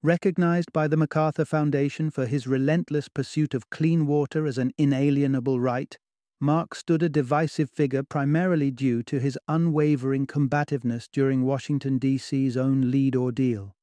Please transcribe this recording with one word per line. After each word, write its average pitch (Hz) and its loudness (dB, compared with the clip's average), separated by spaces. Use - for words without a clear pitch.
Recognized 170 0
by 156 0
the 151 2
MacArthur 156 0
Foundation 147 -2
for 131 -4
his 123 -4
relentless 143 0
pursuit - -4
of 120 -4
clean 160 0
water 147 0
as 127 -4
an 127 0
inalienable 139 2
right, 123 -2
Mark 156 2
stood 160 0
a 170 0
divisive 147 0
figure 135 -2
primarily 151 0
due 123 0
to 139 -4
his 131 -2
unwavering 147 2
combativeness 139 0
during 135 0
Washington, 135 -2
D 135 0
C's 135 -2
own 131 2
lead 135 2
ordeal. 123 -2